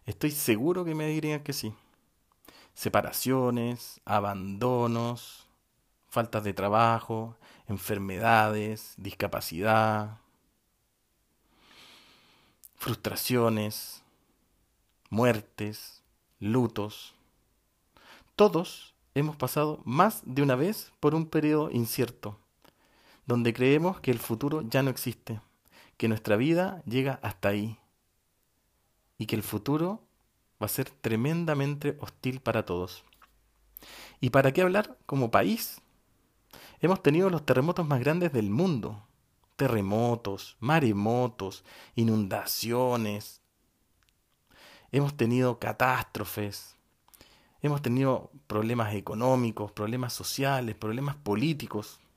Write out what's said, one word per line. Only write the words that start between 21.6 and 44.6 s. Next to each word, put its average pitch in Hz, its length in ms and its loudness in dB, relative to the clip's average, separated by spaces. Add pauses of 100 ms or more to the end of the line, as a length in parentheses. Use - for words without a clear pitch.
incierto, 117 680 -4 (840)
donde 120 300 2
creemos 151 460 4
que - 100 0
el 117 80 2
futuro 143 420 -2
ya 135 220 0
no 135 80 2
existe, 117 500 -8 (560)
que 113 100 -2
nuestra 110 300 2
vida 170 480 2
llega 131 380 0
hasta 104 260 -2
ahí, 104 300 -2 (1400)
y 113 80 -6
que 110 120 -2
el 107 60 -2
futuro 151 600 -2 (600)
va 107 40 -2
a - 20 0
ser - 220 -4
tremendamente 147 1080 -2
hostil 127 420 -6
para 113 260 0
todos. 90 380 -6 (1160)
¿Y 131 80 2
para 135 240 6
qué 156 80 2
hablar 190 460 0
como 131 240 0
país? 170 500 0 (1040)
Hemos 180 200 2
tenido 175 280 4
los 160 160 -2
terremotos 156 400 2
más 143 140 2
grandes 156 340 0
del 104 160 0
mundo. 113 580 0 (480)
Terremotos, 110 1040 0
maremotos, 113 1040 0 (300)
inundaciones. 110 1500 0 (1500)